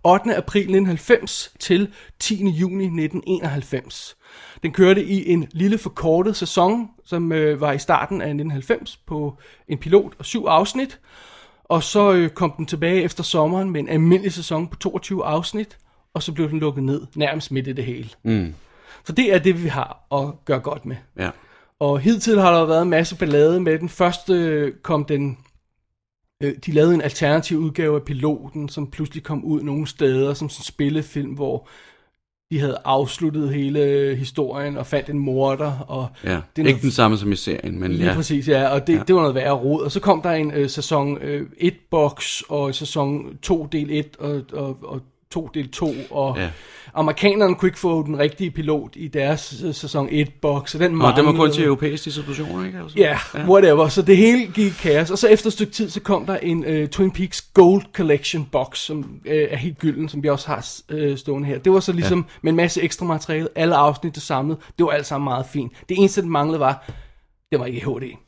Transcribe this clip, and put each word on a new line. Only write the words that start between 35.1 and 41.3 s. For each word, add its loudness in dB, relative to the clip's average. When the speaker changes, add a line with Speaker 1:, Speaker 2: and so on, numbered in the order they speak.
Speaker 1:
morder. 0
Og -6
Speaker 2:
Ja. -2
Speaker 1:
det 2
er -4
Speaker 2:
Ikke 0
Speaker 1:
noget 0
Speaker 2:
den 2
samme 4
som -2
i 0
serien, -6
men -2
Speaker 1:
Lige 0
Speaker 2:
ja. 0
Speaker 1:
præcis, -2
ja. 4
Og 0
det, 4
Speaker 2:
Ja. 2
Speaker 1:
det 6
var 6
noget 2
værre 0
rod. 0
Og -4
så -4
kom 2
der -2
en, 0
øh, 0
sæson, -2
øh, -8